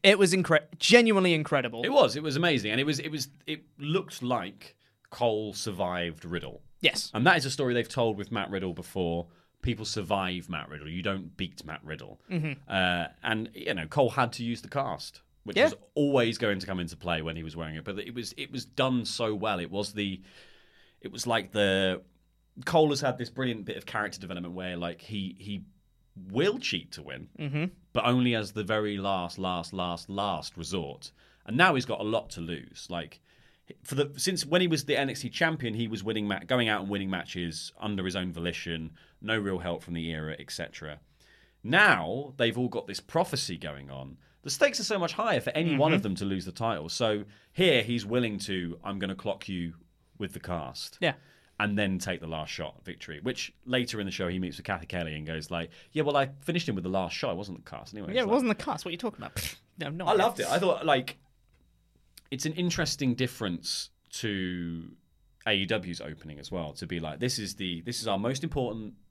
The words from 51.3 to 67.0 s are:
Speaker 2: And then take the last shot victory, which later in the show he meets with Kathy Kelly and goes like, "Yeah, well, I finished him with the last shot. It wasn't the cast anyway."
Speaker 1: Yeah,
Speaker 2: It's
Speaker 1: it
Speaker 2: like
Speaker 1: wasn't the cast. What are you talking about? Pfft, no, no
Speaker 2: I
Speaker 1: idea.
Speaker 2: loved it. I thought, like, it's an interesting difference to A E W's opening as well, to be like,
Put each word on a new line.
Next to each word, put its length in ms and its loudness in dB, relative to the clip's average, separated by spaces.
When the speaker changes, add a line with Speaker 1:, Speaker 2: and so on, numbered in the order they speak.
Speaker 2:
And 180 2
then 200 2
take 220 -4
the 60 -10
last 240 -6
shot 340 -8
victory, 380 -12
which 320 -6
later 360 -2
in 60 -2
the 60 -4
show 140 -2
he 140 0
meets 160 -4
with 100 -12
Kathy 200 -4
Kelly 280 -4
and 100 -8
goes 260 -6
like, 200 -4
"Yeah, 100 -2
well, 140 2
I 140 4
finished 280 -2
him 60 0
with 80 -2
the 80 -2
last 240 0
shot. 160 -2
It 60 -2
wasn't 280 -10
the 60 -18
cast 240 -14
anyway." 140 -8
Speaker 1:
Yeah, 40 -6
Speaker 2:
It's 120 2
Speaker 1:
it 20 0
Speaker 2:
like 60 2
Speaker 1:
wasn't 260 4
the 60 -10
cast. 200 -4
What 40 -6
are 40 -4
you 60 -6
talking 220 -6
about? 160 -10
Pfft, 200 -6
no, 120 -6
no 160 -4
Speaker 2:
I 80 6
Speaker 1:
idea. 100 6
Speaker 2:
loved 160 2
it. 100 2
I 80 4
thought, 260 4
like, 340 2
it's 140 -4
an 80 -2
interesting 600 0
difference 760 -4
to 760 -4
A 60 4
E 140 2
W's 340 -2
opening 400 -12
as 100 -14
well, 220 -4
to 140 -10
be 120 -4
like, 220 -6